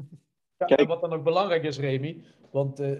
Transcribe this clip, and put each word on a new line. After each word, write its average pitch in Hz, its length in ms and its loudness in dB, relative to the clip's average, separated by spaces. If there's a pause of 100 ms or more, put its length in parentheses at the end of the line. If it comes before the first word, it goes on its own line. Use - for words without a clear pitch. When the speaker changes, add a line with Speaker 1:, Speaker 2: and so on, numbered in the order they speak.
(580)
Speaker 1:
Ja, 180 80 -2
Speaker 2:
Kijk. 139 140 6
Speaker 1:
en 147 80 6
wat 165 140 -2
dan 165 120 -2
ook 151 100 -4
belangrijk 165 400 2
is, 139 160 -4
Remy, 139 440 -4 (280)
want, 139 280 -2
eh, 139 200 -2